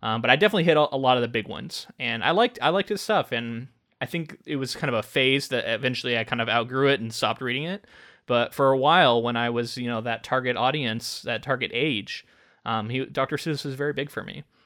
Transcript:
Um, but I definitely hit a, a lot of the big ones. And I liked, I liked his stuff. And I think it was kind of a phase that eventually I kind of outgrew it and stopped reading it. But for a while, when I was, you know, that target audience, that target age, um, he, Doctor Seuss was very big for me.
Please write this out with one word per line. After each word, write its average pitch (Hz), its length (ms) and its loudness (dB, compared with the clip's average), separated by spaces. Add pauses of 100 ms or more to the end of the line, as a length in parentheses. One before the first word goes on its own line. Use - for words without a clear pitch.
Um, 110 180 -2
but 120 100 4
I 135 60 8
definitely 202 280 4
hit 160 120 6
a, 147 180 4
a 135 40 0
lot 127 180 6
of 120 60 2
the 117 60 0
big 113 200 -2
ones. - 380 -10 (120)
And 117 240 -4
I 143 100 4
liked, 240 280 2
I 139 80 2
liked 196 220 0
his 208 100 -4
stuff. 190 320 0
And 117 360 -6 (340)
I - 40 -4
think 165 380 -6
it 147 120 -4
was 131 200 -4
kind 143 160 -4
of - 20 0
a 107 80 0
phase 135 460 2
that 123 180 -2
eventually 120 520 -2
I 110 60 -2
kind 117 180 -2
of 110 80 -2
outgrew 123 380 2
it 139 120 2
and 117 120 -6
stopped - 280 -2
reading 131 240 -4
it. 185 220 -10 (400)
But 120 260 0
for 135 200 4
a 135 60 4
while, 135 440 6
when 120 140 -2
I 117 120 0
was, 120 300 -4
you 123 100 -6
know, 113 140 -4
that 113 200 -4
target 127 360 -2
audience, 123 640 -2
that 113 200 -6
target 131 300 -2
age, 120 540 -2 (400)
um, 113 240 -2
he, 131 160 -4
Doctor 135 300 -2
Seuss 151 280 -4
was 139 100 -6
very 143 200 -4
big 139 160 -6
for - 120 -10
me. 120 220 -14 (220)